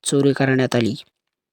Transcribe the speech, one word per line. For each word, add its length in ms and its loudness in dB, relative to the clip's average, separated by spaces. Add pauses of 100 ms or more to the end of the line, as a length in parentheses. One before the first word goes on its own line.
चोरी 300 0
करण्यात 420 0
आली. 180 0 (600)